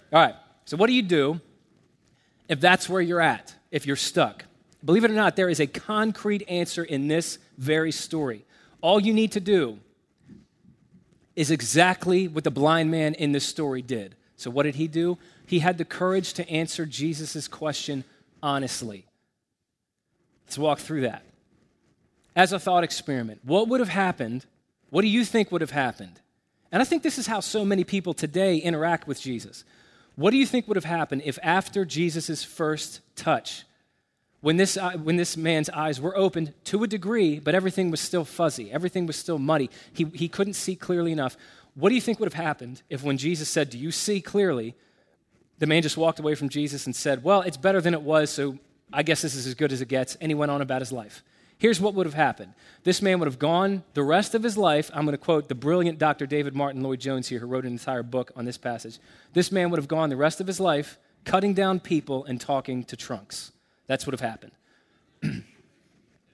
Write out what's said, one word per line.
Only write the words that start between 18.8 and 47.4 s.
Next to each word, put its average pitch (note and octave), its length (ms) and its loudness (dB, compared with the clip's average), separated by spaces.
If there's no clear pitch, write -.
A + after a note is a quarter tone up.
Let's - 120 -10
walk D3 220 0
through D#3 220 -4
that. A2+ 200 -2
As F3+ 180 6
a F#3+ 60 -2
thought F3+ 240 4
experiment, B2 600 -4
what G3 240 4
would B3+ 100 2
have A3+ 100 0
happened? E3 580 -2
What F3 120 4
do G#3+ 60 2
you A3+ 160 2
think G#3+ 280 0
would E3+ 80 0
have D3+ 100 -2
happened? A2 500 -4
And G3 100 4
I - 20 2
think D#4 180 0
this D4 160 -2
is A3 80 -4
how G#3+ 120 -2
so G#3+ 260 -2
many G3 200 2
people F3+ 300 -2
today F3 420 0
interact E3 500 -2
with C#3+ 140 -6
Jesus. - 440 -10
What F3+ 160 4
do C4+ 60 4
you C4+ 80 6
think B3 200 0
would G#3 100 -2
have D3+ 80 0
happened D#3 400 -4
if C#3 180 -4
after F#3 420 0
Jesus' D#3 580 -4
first - 580 -6
touch, - 500 -2
when D#3+ 160 2
this, F#3+ 200 2
uh, F3+ 160 -2
when D#3+ 240 0
this F3 200 0
man's D#3+ 340 0
eyes D3+ 300 -2
were F#3 160 -4
opened E3+ 360 0
to G#3 180 0
a A#3 60 0
degree, F#3+ 500 0
but D3 160 0
everything F#3 360 2
was D#3 100 -2
still E3+ 240 -2
fuzzy, B2+ 480 -2
everything F3 340 -2
was D#3 100 -6
still D#3+ 220 -4
muddy, C#3+ 320 2
he, E3 120 -2
he D#3+ 140 -4
couldn't G3 260 -2
see - 200 -4
clearly E3+ 380 -2
enough, C#3 240 -2
what C#3 140 2
do B3 60 6
you B3 60 4
think A3 200 -2
would G3 100 0
have D#3+ 120 -6
happened C3 480 -6
if C3+ 120 -6
when C#3 140 2
Jesus D3+ 320 -2
said, C#3+ 220 0
"Do A#2+ 80 -10
you D3+ 120 -4
see G3+ 300 0
clearly?" C#3+ 540 0
the D#3 80 2
man D#3+ 160 4
just D3+ 140 -2
walked D#3+ 220 2
away D3+ 160 0
from C#3+ 140 -4
Jesus C#3+ 380 -4
and B2+ 80 -4
said, C3+ 300 -2
"Well, F#3+ 160 6